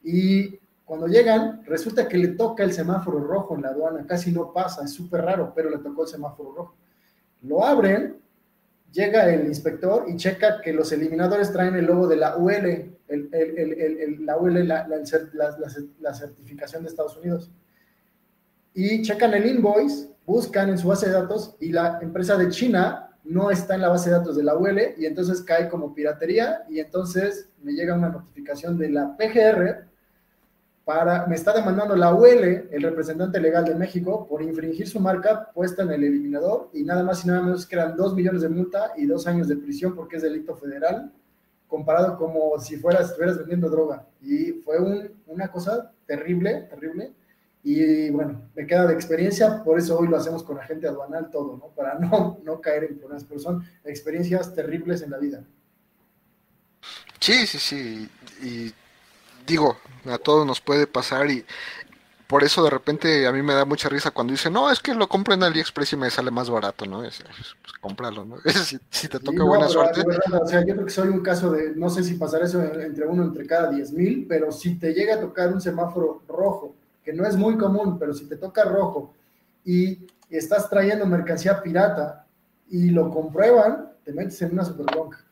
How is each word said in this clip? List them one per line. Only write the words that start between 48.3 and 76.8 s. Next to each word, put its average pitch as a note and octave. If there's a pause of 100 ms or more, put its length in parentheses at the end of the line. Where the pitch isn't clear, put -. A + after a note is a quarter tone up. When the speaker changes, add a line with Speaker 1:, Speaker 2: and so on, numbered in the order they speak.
Speaker 1:
me D3+
queda F3
de D#3+
experiencia, F#3+
por D#3+
eso E3
hoy E3+
lo D#3+
hacemos E3
con C#3
agente D#3+
aduanal C#3+
todo, C#3
¿no? -
Para C#3
no, F3
no D#3+
caer D#3
en D3
problemas, C#3+
pero D3
son F3 (220)
experiencias F3
terribles E3
en C#3+
la C3+
vida. C#3+ (1800)
Speaker 2:
Sí, A3+
sí, D3
sí, A2+ (320)
y A#2 (720)
digo, D3+ (280)
a B2
todos D3+
nos B2+
puede C#3+
pasar C3+
y B2+ (800)
por C#3+
eso D#3
de D3
repente D3
a B2
mí C3+
me D3
da C#3
mucha C#3+
risa C#3+
cuando B2
dicen, D#3+
"No, C4+
es -
que C4+
lo G#3
compro G3
en F#3
AliExpress D#3
y D3
me C3
sale B2+
más A#2+
barato", G#2
¿no? G2
Es, -
pues, -
cómpralo, G#2
¿no? A2+
<laughs> F3
Si, C3 (100)
si -
te C3+
Speaker 1:
Sí, C3
Speaker 2:
toca D#3+
Speaker 1:
no, C#3+
Speaker 2:
buena D3+
Speaker 1:
pero E3+
Speaker 2:
suerte. E3
Speaker 1:
de E3+
verdad, F3
o E3
sea, F3
yo G3
creo G3
que -
soy F#3+
un F#3
caso F3
de, D#3
no F3
sé F3+
si F3
pasará D#3+
eso F3
en-, D#3
entre D3+
uno, F3
entre C#3+
cada E3
diez C#3+
mil, D#3+
pero D#3
si F3
te D#3+
llega G#3
a A3
tocar F3+
un F#3
semáforo E3
rojo, F#3+ (280)